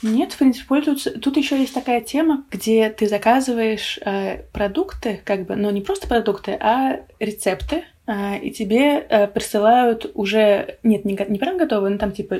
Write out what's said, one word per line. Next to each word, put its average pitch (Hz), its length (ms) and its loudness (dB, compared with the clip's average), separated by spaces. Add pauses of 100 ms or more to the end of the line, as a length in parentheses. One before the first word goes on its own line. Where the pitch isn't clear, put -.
Нет, 226 300 0
в - 60 -14
принципе, 262 280 2
пользуются. 285 520 0
Тут 269 180 -2
еще 285 200 0
есть 262 180 0
такая 247 260 0
тема, 285 500 0
где 220 400 2
ты 214 180 0
заказываешь, 226 960 0
э, 196 380 -4 (100)
продукты, 214 720 -4
как 190 220 -2
бы, 196 100 -4
но 202 140 0
не 202 100 0
просто 381 280 -6
продукты, 214 520 0
а 262 400 0 (180)
рецепты. 208 640 -4 (260)
А, 202 260 -4
и - 140 -8
тебе, 262 560 2
э, 202 200 4
присылают 226 880 2
уже, 208 680 2
нет, 214 220 2
не 196 100 0
го-, 196 140 -4
не 202 100 -2
прям 349 200 -2
готовые, 214 340 0
но 202 60 -2
там, 202 140 -2
типа, 196 280 -6